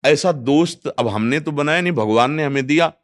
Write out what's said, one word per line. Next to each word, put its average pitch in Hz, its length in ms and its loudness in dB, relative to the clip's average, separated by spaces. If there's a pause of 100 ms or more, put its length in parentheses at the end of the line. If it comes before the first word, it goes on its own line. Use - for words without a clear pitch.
ऐसा 151 280 2
दोस्त 147 540 0
अब 120 220 -2
हमने 113 320 -2
तो 151 120 -6
बनाया 147 280 0
नहीं, 175 120 -2
भगवान 113 380 2
ने 156 140 -4
हमें 139 220 -2
दिया 160 260 0 (120)